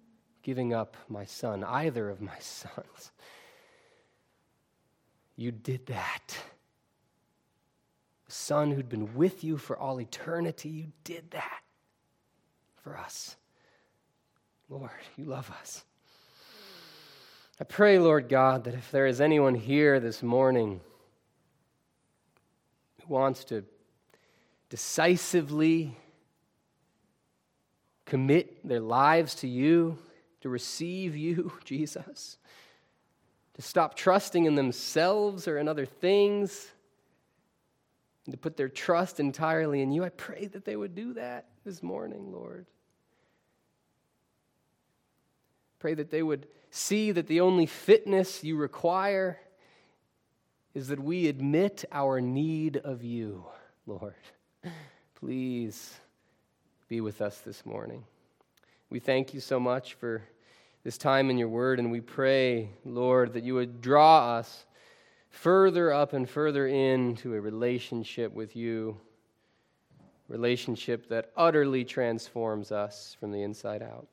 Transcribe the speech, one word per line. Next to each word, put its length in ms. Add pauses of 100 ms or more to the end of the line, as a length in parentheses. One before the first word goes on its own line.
(460)
giving 260
up 240 (140)
my 160
son, 380
either 440
of 140
my 160
<laughs> 20
sons. 720 (2250)
You 160
did 360
that. 500 (1900)
A 40
son 380
who'd 180
been 280
with 280
you 140
for 180
all 240
eternity, 680
you 160 (180)
did 280
that 300 (1200)
for 120
us. 400 (1300)
Lord, 220 (260)
you 80
love 260 (100)
us. 220 (1800)
I 40
pray, 360
Lord 300
God, 360
that 80
if 180
there 160
is 140
anyone 340
here 440
this 220
morning 600 (2250)
who 120
wants 320
to 180 (1040)
decisively 1300 (2000)
commit 600
their 120
lives 560
to 120
you, 500 (440)
to 80
receive 640
you, 420
<laughs> 60
Jesus, 760 (1160)
to 100
stop 320
trusting 500
in 100
themselves 920
or 100
in 100
other 200
things, 800 (1600)
and 80
to 40
put 200
their 120
trust 500
entirely 600
in 100
you, 120
I 60
pray 380
that 180
they 100
would 180
do 200
that 320 (180)
this 180
morning, 500
Lord. 360 (3000)
Pray 140
that 160
they 140
would 240 (220)
see 420
that 160
the 140
only 240
fitness 800
you 120
require 840 (1300)
is 160
that 100
we 280
admit 640
our 300
need 560
of 260
you, 420 (400)
Lord. 280 (1000)
Please 800 (920)
be 140
with 200
us 180
this 260
morning. 380 (880)
We 100
thank 340
you 60
so 200
much 360
for 260 (640)
this 140
time 320
in 60
your 120
word, 300
and 120
we 80
pray, 720 (160)
Lord, 480
that 100
you 120
would 260
draw 560
us 280 (640)
further 640
up 220
and 160
further 380
into 680
a 80
relationship 880
with 240
you, 400 (1300)
relationship 800
that 260
utterly 480
transforms 880
us 480
from 120
the 100
inside 400
out. 320